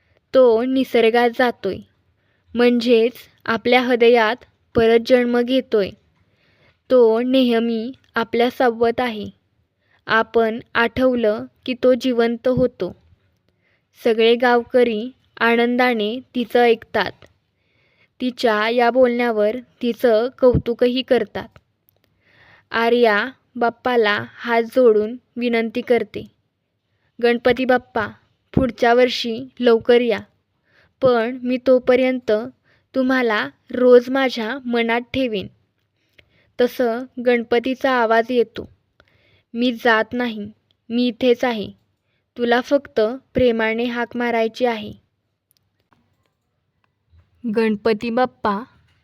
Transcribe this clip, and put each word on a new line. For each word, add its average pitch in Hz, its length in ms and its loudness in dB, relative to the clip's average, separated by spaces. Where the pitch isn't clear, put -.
तो 240 300 4
निसर्गात 240 680 2
जातोय, 240 380 -2
म्हणजेच 240 580 2
आपल्या 233 360 0
हृदयात 240 540 2
परत 226 300 4
जन्म 240 360 2
घेतोय. 247 480 -2
तो 233 300 4
नेहमी 240 680 0
आपल्या 226 340 0
सोबत 233 500 -2
आहे. 214 300 -6
आपण 226 520 0
आठवलं 233 680 -2
की 262 80 -6
तो 254 100 4
जिवंत 233 540 -2
होतो." 247 480 -4
सगळे 226 320 2
गावकरी 240 760 0
आनंदाने 233 840 0
तिचं 240 240 -2
ऐकतात. 233 520 0
तिच्या 233 480 -2
या 240 220 2
बोलण्यावर 240 640 0
तिचं 233 460 0
कौतुकही 247 600 0
करतात. 226 460 -2
आर्या 233 580 2
बाप्पाला 233 760 0
हात 233 340 -2
जोडून 226 520 2
विनंती 233 460 -4
करते, 214 460 -4
"गणपती 240 420 0
बाप्पा, 247 420 -2
पुढच्या 240 380 2
वर्षी 247 540 0
लवकर 240 420 2
या, 220 180 -2
पण 247 420 0
मी 247 140 -4
तोपर्यंत 254 640 2
तुम्हाला 254 540 -2
रोज 247 380 6
माझ्या 254 560 -4
मनात 233 360 -2
ठेवेन." 240 460 -6
तसं 240 420 -2
गणपतीचा 240 680 -2
आवाज 226 380 2
येतो, 240 400 -4
"मी 240 200 -2
जात 226 400 0
नाही, 220 380 -8
मी 240 180 -2
इथेच 240 360 0
आहे. 226 280 -4
तुला 240 240 0
फक्त 277 400 -2
प्रेमाने 226 500 0
हाक 240 340 -6
मारायची 233 480 -2
आहे." 214 440 -8
गणपती 220 540 -2
बाप्पा 233 500 -4